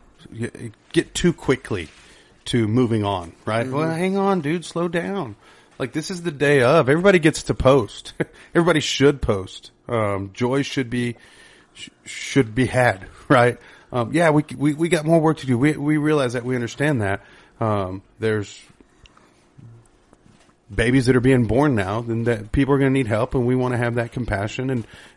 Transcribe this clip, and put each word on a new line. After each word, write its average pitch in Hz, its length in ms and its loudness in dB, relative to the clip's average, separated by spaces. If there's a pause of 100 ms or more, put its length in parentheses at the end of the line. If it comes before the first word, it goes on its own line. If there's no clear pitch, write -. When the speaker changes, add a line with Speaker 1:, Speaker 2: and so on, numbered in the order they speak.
(360)
Speaker 1:
get, 113 380 -12 (200)
get - 200 -2
too 175 180 2
quickly 104 580 -2 (560)
to 117 220 0
moving 110 380 0
on, 95 280 -4 (120)
right? 113 220 -2
Speaker 2:
Mm-hmm. 131 80 -6
Speaker 1:
Well, 160 160 -2
hang 185 260 -2
on, 196 240 0
dude, 160 240 -4
slow 175 220 -4
down. 170 480 -6 (420)
Like, 131 160 -6
this - 180 -6
is 175 120 -10
the 170 80 -6
day 143 300 2
of. 131 280 6
Everybody 180 300 4
gets 151 240 2
to 135 100 -2
post. 127 580 2 (220)
<laughs> - 200 -16
Everybody 165 280 2
should 139 400 2
post. - 500 -4 (160)
Um, 101 460 -2
joy 123 300 0
should 131 260 -4
be, 120 260 -4 (580)
sh-, - 160 -20 (140)
should - 500 -2
be 127 120 0
had, 113 420 0 (100)
<laughs> - 120 -16
right? 123 280 4 (360)
Um, 117 180 -4
yeah, 160 200 2
we, 147 120 2 (140)
we, 143 160 2
we 160 160 -2
got 156 160 0
more 165 160 4
work 156 160 2
to - 100 -12
do. 123 100 2
We, 147 200 2
we 147 180 0
realize 143 380 0
that. 123 100 -6
We 127 120 -4
understand 123 460 -2
that. 98 200 -4 (400)
Um, 98 400 -2 (180)
there's 107 420 -4 (2000)
babies 120 340 2
that 127 80 6
are 123 60 2
being 123 240 4
born 127 300 2
now, 101 240 -2
and 117 280 -4
that 107 240 -4
people 139 220 0
are 139 40 4
gonna 139 140 2
need 131 160 0
help, 113 260 -2
and 123 140 0
we 127 80 2
wanna 123 220 -2
have 120 180 -2
that 117 160 -4
compassion 107 580 -4
and, 123 180 -4 (300)